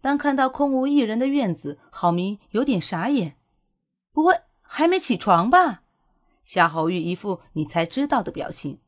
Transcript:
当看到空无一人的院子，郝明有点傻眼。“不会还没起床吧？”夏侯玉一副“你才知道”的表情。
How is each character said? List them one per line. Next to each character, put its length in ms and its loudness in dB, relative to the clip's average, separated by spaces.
当 160 0
看 180 0
到 100 2
空 240 -2
无 160 0
一 120 4
人 200 0
的 80 0
院 280 0
子， 240 -10
郝 220 0
明 260 -4
有 120 0
点 160 0
傻 300 -4
眼。 280 -2
“不 100 0
会 120 6
还 260 0
没 120 4
起 180 -2
床 320 2
吧？” 360 2
夏 240 2
侯 220 -2
玉 80 -2
一 160 -4
副 260 -8
“你 100 -2
才 220 -2
知 200 -4
道” 160 0
的 80 -8
表 200 -10
情。 380 -10